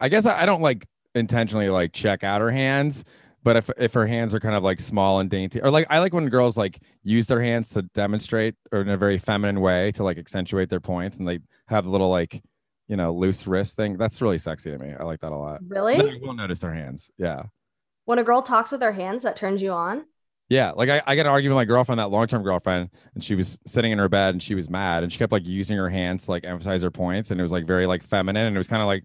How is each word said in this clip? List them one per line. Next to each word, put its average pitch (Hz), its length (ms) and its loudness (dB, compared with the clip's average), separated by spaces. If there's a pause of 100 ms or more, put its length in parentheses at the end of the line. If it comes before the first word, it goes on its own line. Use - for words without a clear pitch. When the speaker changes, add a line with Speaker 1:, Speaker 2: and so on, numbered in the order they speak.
Speaker 1:
I 131 80 2
guess 214 180 4
I, 180 160 2
I - 20 4
don't, 185 160 2
like, 135 240 2 (300)
intentionally, 110 540 2
like, 90 240 2
check 101 300 0
out 101 180 0
her 117 100 0
hands, 135 540 0 (380)
but 117 120 6
if, 113 220 2
if 120 160 0
her 117 140 4
hands 117 280 0
are 110 40 0
kind 107 160 0
of, 101 80 2
like, 95 160 2
small 98 400 2
and 95 100 0
dainty, 95 320 -4
or, 139 100 4
like, 156 200 4
I 151 80 4
like 175 140 0
when 165 160 0
girls, 123 280 4
like, 101 220 -2 (240)
use 110 240 2
their 120 140 2
hands 117 280 -2
to 101 140 -4
demonstrate 104 720 -2 (160)
or 104 100 0
in 98 80 -2
a 101 80 0
very 98 220 4
feminine 101 420 0
way 92 320 2
to, 104 100 -4
like, 90 140 0
accentuate 92 520 -4
their 90 100 -2
points, 90 380 -6
and 92 100 -6
they 87 120 -4 (280)
have 107 180 0
a 90 40 -8
little, 95 200 2
like, 87 320 -2 (460)
you 110 80 -6
know, 85 180 0
loose 92 320 0
wrist 95 300 -2
thing. 104 220 -2
That's 110 260 -4
really 95 160 0
sexy 80 320 -10
to 71 80 -10
me. 71 200 -12
I 67 40 -8
like 80 180 -8
that 78 100 -8
a 76 60 -8
lot. 76 300 -10
Speaker 2:
Really? 196 300 0
Speaker 1:
Then - 120 4
I 131 120 -12
will 131 120 -10
notice 98 260 -6
their 85 140 -6
hands. 69 460 -12
Yeah. 80 240 -4 (640)
Speaker 2:
When 233 140 0
a 233 40 2
girl 240 180 4
talks 240 300 0
with 269 100 -4
her 226 100 2
hands, 190 320 -6
that 220 140 -2
turns 196 240 -2
you 196 100 -2
on? 185 340 -4 (420)
Speaker 1:
Yeah. 127 240 2
Like, 110 180 0
I, 147 180 4
I 139 80 2
got 151 100 2
an 143 60 2
argument 139 260 4
with 131 40 4
my 117 40 2
girlfriend, 120 320 2
that 104 140 -2
long-term 110 320 0
girlfriend, 92 460 0 (260)
and 98 80 -10
she 107 100 -2
was 92 320 -2
sitting 113 260 0
in 107 60 0
her 101 120 4
bed 95 260 4
and 90 80 -6
she 104 100 -4
was 87 160 -4
mad, 90 320 0
and 85 100 -4
she - 60 -12
kept, 117 140 0
like, 95 160 0
using 98 300 -4
her 95 120 -2
hands 90 360 -4
to, 98 60 -4
like, 87 140 -4
emphasize 90 380 -2
her 90 80 0
points, 92 400 -4
and 92 80 -2
it 90 40 0
was, 82 80 -2
like, 87 140 -2
very, 92 220 2
like, 90 160 0
feminine, 101 420 0
and 107 100 -2
it 98 40 0
was 92 80 -2
kinda, 110 180 0
like, 98 200 -2